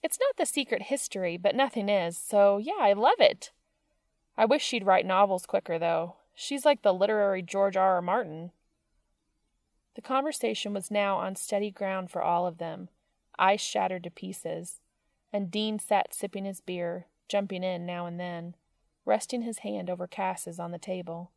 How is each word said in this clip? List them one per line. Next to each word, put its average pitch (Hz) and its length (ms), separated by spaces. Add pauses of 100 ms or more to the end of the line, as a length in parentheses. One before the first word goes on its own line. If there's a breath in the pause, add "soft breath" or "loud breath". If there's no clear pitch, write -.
It's - 160
not 539 180
The 320 100
Secret 240 360
History, 185 540
but 196 180
nothing 233 340
is, 175 280
so 202 400
yeah, 294 240
I 202 140
love 254 260
it. - 320 (840)
I 220 100
wish 285 180
she'd 214 220
write 190 180
novels 190 400
quicker, 180 340
though. 170 380 (180)
She's 277 300
like 294 180
the 196 120
literary 196 480
George 196 340
R 190 200
R 175 60
Martin. 175 500 (1400)
The 233 40
conversation 262 720
was 196 180
now 202 280
on 190 180
steady 208 340
ground 190 400
for 180 120
all 175 240
of 170 120
them, 170 300 (500)
ice 190 220
shattered 185 440
to 175 60
pieces, 170 680 (520)
and 202 180
Dean 214 280
sat - 360
sipping 196 320
his 196 160
beer, 175 440 (220)
jumping 196 340
in 180 220
now 175 220
and 170 120
then, 175 360 (500)
resting 214 380
his 226 160
hand 202 320
over 180 160
Cass's 180 520
on 170 120
the 170 80
table. 175 580